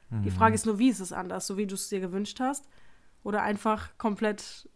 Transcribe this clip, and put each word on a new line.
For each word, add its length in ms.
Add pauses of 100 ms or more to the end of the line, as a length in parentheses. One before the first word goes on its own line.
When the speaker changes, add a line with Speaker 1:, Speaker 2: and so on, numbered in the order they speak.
(100)
Speaker 1:
Die 60
Speaker 2:
Mhm. 140
Speaker 1:
Frage 240
ist 120
nur, 120
wie 100
ist 120
es 120
anders? 340
So 100
wie 100
du 80
es 140
dir 120
gewünscht 400
hast? 280 (540)
Oder 200
einfach 560
komplett 760